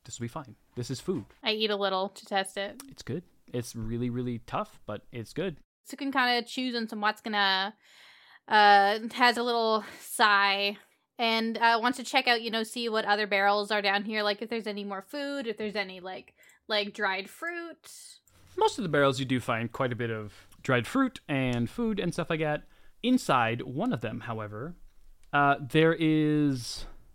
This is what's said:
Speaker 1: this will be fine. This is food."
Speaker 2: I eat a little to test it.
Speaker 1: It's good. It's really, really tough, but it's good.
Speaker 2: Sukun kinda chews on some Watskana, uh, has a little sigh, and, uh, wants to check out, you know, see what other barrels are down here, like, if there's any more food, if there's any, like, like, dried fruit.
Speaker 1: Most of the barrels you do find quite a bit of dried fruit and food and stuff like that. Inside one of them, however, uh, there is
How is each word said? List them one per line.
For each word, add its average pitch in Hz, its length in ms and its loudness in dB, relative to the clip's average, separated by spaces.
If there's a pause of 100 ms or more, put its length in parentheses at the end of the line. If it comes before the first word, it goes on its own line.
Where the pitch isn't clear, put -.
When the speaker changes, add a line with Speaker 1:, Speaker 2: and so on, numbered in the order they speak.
Speaker 1:
this - 160 -16
will 117 60 -8
be - 20 -6
fine. 127 280 -12 (200)
This 123 160 -8
is 123 100 -8
food." 151 240 -4 (160)
Speaker 2:
I 220 120 -2
eat 214 180 -2
a 208 40 -2
little 196 340 -2
to - 180 -20
test 196 300 -4
it. 202 220 -8 (120)
Speaker 1:
It's - 100 -18
good. 175 220 -8 (280)
It's 120 240 -8
really, 117 360 -4
really 123 340 -4
tough, - 400 -8
but 107 160 -10 (100)
it's 117 220 -12
good. 170 240 -6 (300)
Speaker 2:
Sukun 277 240 -8
kinda 247 300 2
chews 254 320 -6
on 233 160 -4
some 214 100 -8
Watskana, 208 760 0 (720)
uh, 208 500 8 (160)
has 240 240 4
a 240 60 -2
little 226 420 0 (140)
sigh, 202 760 4 (420)
and, 226 400 0
uh, 233 200 6
wants 247 200 0
to 247 40 -10
check 262 240 0
out, 240 140 4
you 233 80 -6
know, 220 140 -2
see 233 260 -6
what 214 160 0
other 208 220 2
barrels 202 420 2
are 208 140 0
down 202 200 2
here, 214 200 -2
like, 208 180 -2
if 220 80 -8
there's 226 160 -6
any 208 180 -8
more 196 200 -10
food, 285 420 -6
if 214 120 -6
there's 214 180 -8
any, 190 240 -6
like, 185 340 -14 (340)
like, 208 280 -2
dried 196 340 -4
fruit. 339 580 -12 (680)
Speaker 1:
Most 427 220 2
of - 40 -6
the 175 60 -4
barrels 139 300 4
you 135 80 -4
do 127 120 0
find 117 320 -2
quite 127 220 -2
a - 20 -6
bit 117 140 -4
of 107 380 -10 (160)
dried 123 240 2
fruit 262 320 0 (100)
and 127 400 0
food 220 300 -2
and 175 160 -2
stuff 170 160 -4
like 160 80 -2
that. 151 240 -2 (400)
Inside 131 580 2
one 175 320 -4
of 120 80 -4
them, 113 200 -6
however, 110 520 -8 (600)
uh, 143 280 6
there 160 380 4
is 151 880 0 (300)